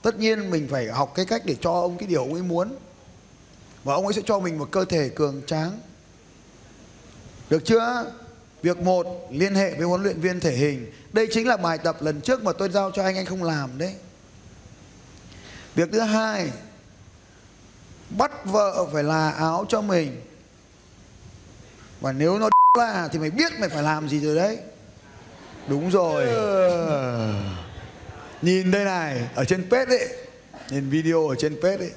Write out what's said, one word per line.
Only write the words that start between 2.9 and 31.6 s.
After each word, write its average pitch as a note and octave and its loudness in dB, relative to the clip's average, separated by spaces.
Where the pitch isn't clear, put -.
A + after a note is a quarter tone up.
Và C#3 0
ông F#3 0
ấy G#3 0
sẽ G#3+ -2
cho G3+ 2
mình F3 -2
một C#3+ -6
cơ F#3+ 0
thể D3 0
cường C#3 -2
tráng. E3+ -2
Được D#3 2
chưa? A#3 2
Việc F3 2
một, F3 2
liên F#3 0
hệ F#3+ 2
với D#3+ -2
huấn F3+ 2
luyện F3+ -2
viên F3+ 0
thể D3+ 0
hình. B2+ 0
Đây A3 4
chính A3+ 2
là A#3 4
bài E3+ 0
tập D#3+ 0
lần D3 -2
trước A#3+ 0
mà F#3 2
tôi G3 -2
giao F#3+ 0
cho G3 -4
anh, F#3+ 0
anh F#3 -6
không F#3 -6
làm C#3 -4
đấy. F#3 -4
Việc E3 2
thứ A3 2
hai, G#3+ 0
bắt C#4+ 0
vợ G3 2
phải D3+ 2
là D#3 4
áo D#3+ 0
cho A3 2
mình. E3+ 0
Và C3+ -4
nếu D#3+ 2
nó A3 2
là G3+ 2
thì E3 -2
mày D#3 -2
biết D#4 0
mày G3 0
phải D3 -2
làm D#3 0
gì D3 0
rồi D3+ 2
đấy. G#3 0
Đúng D3 0
rồi. D#3+ 2
Nhìn F#3 4
đây G3+ 4
này, D3+ -2
ở C3 0
trên F#3 0
page B3+ 4
ấy. - -2
Nhìn C#3 -2
video D#3+ 2
ở C3 0
trên D3+ -2